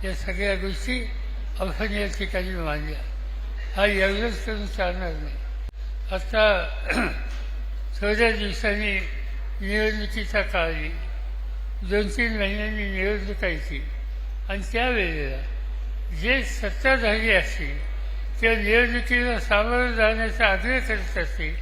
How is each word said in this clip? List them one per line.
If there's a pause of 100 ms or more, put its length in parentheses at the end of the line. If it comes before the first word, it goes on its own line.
या
सगळ्या
गोष्टी (480)
आपण
या
ठिकाणी
मांडल्या, (760)
हा
एवढंच
करून
चालणार
नाही. (760)
आता (220)
<clears throat>
थोड्या
दिवसांनी (640)
निवडणुकीचा
काळ
येईल, (920)
दोन
तीन
महिन्यांनी
निवडणूक
यायची (680)
आणि (120)
त्यावेळेला (760)
जे
सत्ताधारी
असतील, (640)
त्या
निवडणुकीला
सामोरं
जाण्याचा
आग्रह
करत
असतील